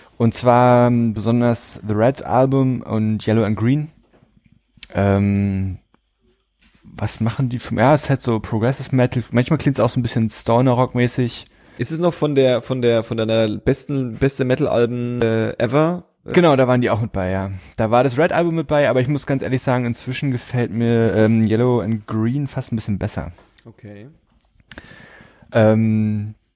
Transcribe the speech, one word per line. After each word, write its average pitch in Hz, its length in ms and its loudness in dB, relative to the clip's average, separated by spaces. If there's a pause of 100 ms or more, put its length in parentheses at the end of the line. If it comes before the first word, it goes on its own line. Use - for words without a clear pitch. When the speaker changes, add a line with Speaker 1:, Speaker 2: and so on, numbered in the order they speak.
(160)
Speaker 1:
Und 113 180 2
zwar, 123 540 6
ähm, 117 260 0
besonders 117 720 -2
The 104 80 -2
Red 117 320 2
Album 131 560 2
und 107 440 -2
Yellow 110 180 2
and 104 120 0
Green. 139 320 0 (1040)
Ähm, 98 840 0 (1040)
was - 380 -10
machen 113 280 -2
die 120 120 -6
für, - 160 -8
ja, 127 180 4
ist 143 160 0
halt 139 120 -2
so 113 180 -2
Progressive 123 560 -2
Metal. 123 340 0
Manchmal 131 280 0
klingt's 143 200 -2
auch 117 120 2
so 131 100 -2
ein - 20 0
bisschen 117 280 -2
Stoner 123 420 2
Rock 120 240 0
mäßig. 123 500 -2 (320)
Speaker 2:
Ist 123 140 -4
es 160 80 -4
noch 170 120 2
von 151 220 -2
der, 127 260 2
von 127 220 -4
der, 117 220 2
von 113 120 -6
deiner 110 400 0
besten, 131 600 -4
beste 135 280 -2
Metal 131 220 0
Alben, 120 560 -2
äh, 113 360 0
ever? 156 480 0 (180)
Speaker 1:
Genau, 175 300 4
da 127 140 2
waren 123 140 2
die 113 80 0
auch 104 100 0
mit 113 120 -4
bei, 92 180 -2
ja. 95 200 -4 (280)
Da 107 120 0
war 120 140 4
das 123 140 -2
Red 170 140 2
Album 170 240 0
mit 160 100 -4
bei, 147 240 2
aber 127 100 2
ich 123 80 -2
muss 147 160 -4
ganz 139 160 -2
ehrlich 127 220 -4
sagen, 123 240 -2
inzwischen 127 440 -6
gefällt 120 400 -4
mir, 113 460 0
ähm, 110 300 4
Yellow 117 340 2
and 104 260 -4
Green 117 400 -2
fast - 260 -10
ein 120 40 -2
bisschen 107 220 -6
besser. 95 340 -8 (320)
Speaker 2:
Okay. 104 440 -20 (1400)
Speaker 1:
Ähm, 110 840 2 (220)